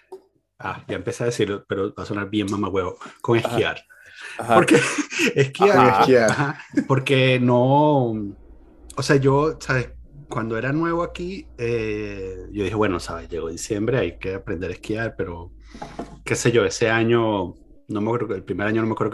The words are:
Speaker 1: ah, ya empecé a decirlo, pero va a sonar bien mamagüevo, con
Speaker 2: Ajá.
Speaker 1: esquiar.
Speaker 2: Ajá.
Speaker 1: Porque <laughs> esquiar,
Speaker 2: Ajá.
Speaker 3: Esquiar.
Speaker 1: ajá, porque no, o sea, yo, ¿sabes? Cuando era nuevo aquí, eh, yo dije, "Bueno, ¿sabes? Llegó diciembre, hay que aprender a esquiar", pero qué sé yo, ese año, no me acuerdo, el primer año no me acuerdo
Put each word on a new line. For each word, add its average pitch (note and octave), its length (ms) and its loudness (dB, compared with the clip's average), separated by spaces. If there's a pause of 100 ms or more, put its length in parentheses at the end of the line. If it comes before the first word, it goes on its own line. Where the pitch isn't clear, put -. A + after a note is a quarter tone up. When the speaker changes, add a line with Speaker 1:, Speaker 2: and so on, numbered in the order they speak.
(600)
Speaker 1:
ah, F#2 280 -10
ya G#2 80 -6
empecé A#2 280 -6
a A#2+ 40 0
decirlo, G2+ 400 -2
pero G2 260 -4
va F#2+ 100 -12
a - 20 -8
sonar G2+ 240 -6
bien G#2 200 0
mamagüevo, F#2+ 480 -2 (240)
con A#2+ 160 2
Speaker 2:
Ajá. A2+ 120 0
Speaker 1:
esquiar. G2+ 320 -2 (560)
Speaker 2:
Ajá. A#2 180 2
Speaker 1:
Porque B2+ 200 6 (320)
<laughs> - 280 0
esquiar, F#3 420 4
Speaker 2:
Ajá. G2 240 6
Speaker 3:
Esquiar. A#2+ 300 6
Speaker 1:
ajá, D3 280 -2 (280)
porque C3 520 4
no, B2+ 720 4 (840)
o C3+ 80 -4
sea, D3 140 4
yo, C#3 420 2
¿sabes? B2+ 300 -2 (400)
Cuando A2+ 280 -4
era C3 160 -2
nuevo E3+ 300 0
aquí, F3+ 440 -10 (100)
eh, G#2 920 -6
yo G2+ 120 -4
dije, F#2+ 120 -2
"Bueno, G2+ 240 2
¿sabes? E2 300 -10
Llegó E2 200 -6
diciembre, A2 500 -2
hay F2 200 -2
que F#2+ 160 -8
aprender F#2 340 -8
a F2+ 40 -8
esquiar", A2 440 -6
pero F2 360 -10 (720)
qué A2+ 100 0
sé - 160 2
yo, A2+ 140 4
ese A2 240 0
año, A2+ 640 2 (320)
no G#2 140 -4
me A2 60 -2
acuerdo, A2 280 -4
el F#2 80 -10
primer G2+ 240 -4
año A2+ 140 0
no A2+ 60 0
me A#2+ 60 -2
acuerdo G#2+ 200 -2